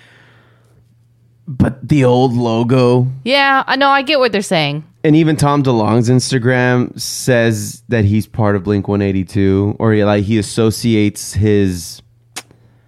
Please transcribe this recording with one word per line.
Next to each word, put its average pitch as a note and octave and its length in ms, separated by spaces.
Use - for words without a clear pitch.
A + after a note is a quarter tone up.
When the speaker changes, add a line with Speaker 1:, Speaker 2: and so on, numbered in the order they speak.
Speaker 1:
But B2+ 400
the D3 160
old B2 300
logo. B2 720
Speaker 2:
Yeah, C4+ 440
I C4 100
know. C#4 120
I C#4 120
get C#4 180
what B3 140
they're G3 80
saying. D3+ 420
Speaker 1:
And D3+ 120
even D#3 220
Tom C#3+ 260
DeLonge's A2+ 460
Instagram B2 920
says A2+ 880
that A#2 160
he's G2+ 240
part G#2 300
of F2+ 80
Blink G2+ 240
one G2+ 120
eighty-two, G2 800
or A2 140
he, G#2+ 100
like, G#2 220
he A2 120
associates G#2+ 960
his G2 680